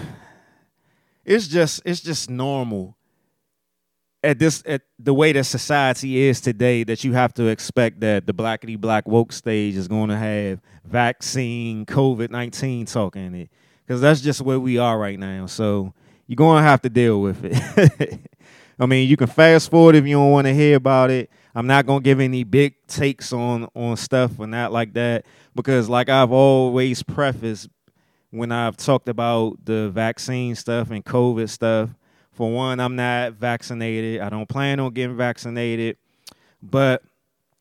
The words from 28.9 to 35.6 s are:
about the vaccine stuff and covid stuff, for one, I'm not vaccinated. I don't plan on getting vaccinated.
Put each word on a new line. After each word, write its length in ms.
about 540
the 260
vaccine 640
stuff 340
and 160
covid 440
stuff, 420
for 180
one, 280
I'm 160
not 380
vaccinated. 880
I 80
don't 180
plan 320
on 140
getting 240
vaccinated. 800